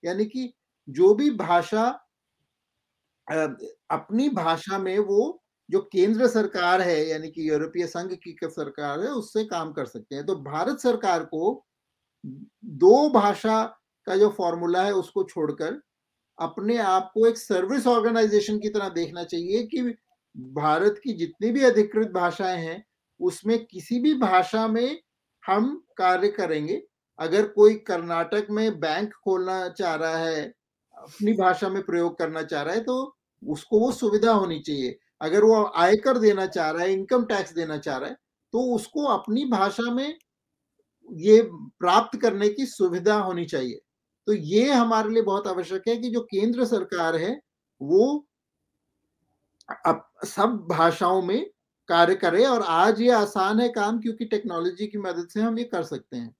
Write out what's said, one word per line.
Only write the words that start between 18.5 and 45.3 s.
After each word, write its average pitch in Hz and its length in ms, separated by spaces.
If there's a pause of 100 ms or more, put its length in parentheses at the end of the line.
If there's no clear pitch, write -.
की 214 100
तरह 202 200
देखना 170 340
चाहिए 180 400
कि 240 320 (420)
भारत 151 680
की 247 100
जितनी 170 380
भी 269 120
अधिकृत 214 440
भाषाएं 180 540
हैं 165 240 (360)
उसमें 220 440
किसी 185 340
भी 302 140
भाषा 220 540
में 247 340 (460)
हम 233 380 (120)
कार्य 185 300
करेंगे। 175 600 (320)
अगर 175 280
कोई 208 280
कर्नाटक 170 720
में 214 300
बैंक 165 340
खोलना 185 560
चाह 180 260
रहा 160 220
है, 165 360 (440)
अपनी - 360
भाषा 185 360
में 190 140
प्रयोग 170 340
करना 160 240
चाह 147 200
रहा 156 120
है, 226 100
तो 254 340 (300)
उसको 151 320
वो 247 120
सुविधा 214 400
होनी 185 280
चाहिए। 139 380 (240)
अगर 175 220
वो 220 320
आयकर 208 420
देना 202 280
चाह 175 240
रहा 165 140
है, 190 100
इनकम 208 320
टैक्स 196 280
देना 160 240
चाह 143 200
रहा 131 120
है, 262 60 (360)
तो 247 240
उसको 254 280
अपनी 240 420
भाषा 233 480
में 285 240 (920)
ये 214 420
प्राप्त 180 680
करने 208 300
की 208 160
सुविधा 180 500
होनी 185 300
चाहिए। 127 360 (440)
तो - 80
ये 208 380
हमारे 226 380
लिए 226 140
बहुत 202 240